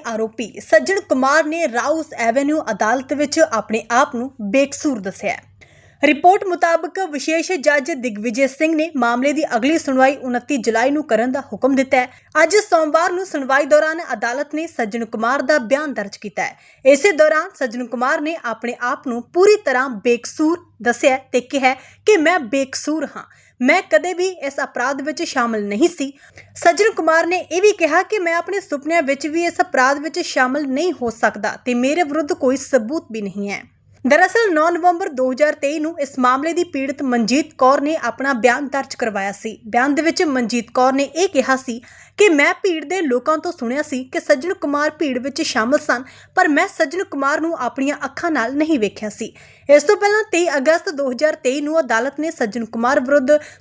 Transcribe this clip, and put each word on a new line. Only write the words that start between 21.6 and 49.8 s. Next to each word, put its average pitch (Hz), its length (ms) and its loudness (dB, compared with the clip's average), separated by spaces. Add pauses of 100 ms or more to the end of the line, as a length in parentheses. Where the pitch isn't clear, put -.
ਕਿ - 440 0
"ਮੈਂ 339 220 2
ਬੇਕਸੂਰ 269 680 -4
ਹਾਂ, - 180 -14 (380)
ਮੈਂ 311 200 2
ਕਦੇ 320 320 0
ਵੀ 359 140 -2
ਇਸ 285 260 -8 (100)
ਅਪਰਾਧ 262 380 -4
ਵਿੱਚ 302 220 -6
ਸ਼ਾਮਲ 233 420 -2
ਨਹੀਂ 214 320 2
ਸੀ।" 277 160 -6 (420)
ਸੱਜਣ 359 360 2
ਕੁਮਾਰ 330 340 2
ਨੇ 359 120 0 (140)
ਇਹ 349 100 0
ਵੀ 415 100 6
ਕਿਹਾ 330 320 2
ਕਿ 427 160 -2
"ਮੈਂ 330 160 0
ਆਪਣੇ 359 240 -4
ਸੁਪਨਿਆਂ 302 420 -2
ਵਿੱਚ 277 260 -4
ਵੀ 330 180 -2
ਇਸ 339 160 -2
ਅਪਰਾਧ 277 380 2
ਵਿੱਚ 302 200 -8
ਸ਼ਾਮਲ 277 480 -2
ਨਹੀਂ 294 340 -2
ਹੋ 240 80 -2
ਸਕਦਾ 214 560 -4
ਤੇ 247 80 -2
ਮੇਰੇ 269 300 0
ਵਿਰੁੱਧ 302 300 -2
ਕੋਈ 277 240 0
ਸਬੂਤ 277 540 -2
ਵੀ 220 100 -6
ਨਹੀਂ 202 280 -8
ਹੈ।" - 300 -12 (280)
ਦਰਅਸਲ 370 460 4
ਨੌ 311 160 2
ਨਵੰਬਰ 349 400 0
ਦੋ 254 220 -2
ਹਜ਼ਾਰ 294 220 0
ਤੇਈ 302 260 -4
ਨੂੰ 330 200 -6
ਇਸ 277 200 -6
ਮਾਮਲੇ 269 340 2
ਦੀ 349 100 0
ਪੀੜਤ 277 380 -6
ਮਨਜੀਤ 247 560 0
ਕੌਰ 269 240 6
ਨੇ 302 220 -2
ਆਪਣਾ 262 300 -2
ਬਿਆਨ 247 340 2
ਦਰਜ 269 280 -6
ਕਰਵਾਇਆ 202 360 -4
ਸੀ। 220 360 -12
ਬਿਆਨ 247 280 2
ਦੇ 311 60 0
ਵਿੱਚ 330 220 2
ਮਨਜੀਤ 247 500 -2
ਕੌਰ 254 200 4
ਨੇ 277 100 0
ਇਹ 330 260 -2
ਕਿਹਾ 262 260 0
ਸੀ 247 260 -8 (360)
ਕਿ 415 120 6
"ਮੈਂ 311 240 4
ਭੀੜ 320 320 -2
ਦੇ 359 160 -2
ਲੋਕਾਂ 269 360 0
ਤੋਂ 339 140 -6
ਸੁਣਿਆ 254 300 -6
ਸੀ 262 220 -6
ਕਿ 285 160 -6
ਸੱਜਣ 311 340 0
ਕੁਮਾਰ 294 360 -2
ਭੀੜ 302 280 -4
ਵਿੱਚ 269 240 -6
ਸ਼ਾਮਲ 247 360 0
ਸਨ, 262 260 0 (320)
ਪਰ - 120 4
ਮੈਂ 320 200 2
ਸੱਜਣ 339 360 -2
ਕੁਮਾਰ 285 380 -2
ਨੂੰ 330 160 -4
ਆਪਣੀਆਂ 269 480 -4
ਅੱਖਾਂ 330 260 -6
ਨਾਲ 254 240 -2
ਨਹੀਂ 311 240 0
ਵੇਖਿਆ 208 300 -4
ਸੀ।" 202 240 -10 (360)
ਇਸ 285 140 8